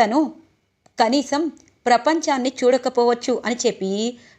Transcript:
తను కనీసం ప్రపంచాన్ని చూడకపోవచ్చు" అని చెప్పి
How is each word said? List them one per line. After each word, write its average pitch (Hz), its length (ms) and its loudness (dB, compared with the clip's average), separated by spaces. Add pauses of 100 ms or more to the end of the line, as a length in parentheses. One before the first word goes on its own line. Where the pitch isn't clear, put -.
తను 247 300 0 (640)
కనీసం 277 520 0 (340)
ప్రపంచాన్ని 269 640 0 (120)
చూడకపోవచ్చు" 247 800 0
అని 233 100 -2 (120)
చెప్పి 208 500 -4 (220)